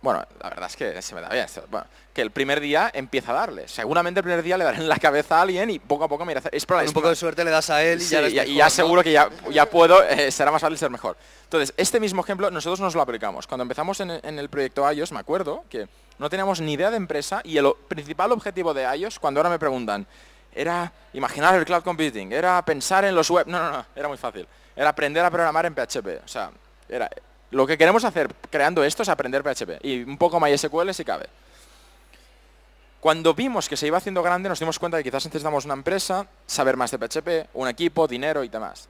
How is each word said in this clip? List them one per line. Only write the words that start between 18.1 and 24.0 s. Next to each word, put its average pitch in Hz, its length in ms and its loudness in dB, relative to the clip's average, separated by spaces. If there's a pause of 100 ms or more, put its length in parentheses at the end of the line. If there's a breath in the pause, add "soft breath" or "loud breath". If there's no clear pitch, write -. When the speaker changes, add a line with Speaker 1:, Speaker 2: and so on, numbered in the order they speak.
Speaker 1:
objetivo 185 420 -2
de 135 100 -2 (120)
IOS, 190 240 -8
cuando 143 220 0
ahora 170 80 4
me 170 100 0
preguntan, 120 480 -2 (460 soft breath)
era 170 400 -4 (180)
imaginar 143 440 2
el 170 100 2
cloud 170 180 0
computing, 143 480 -4
era 175 320 2
pensar 170 400 0
en 190 120 2
los 160 140 2
web, 175 180 2
no, 175 120 -4
no, 160 100 -2
no, 139 240 -8
era 143 140 -8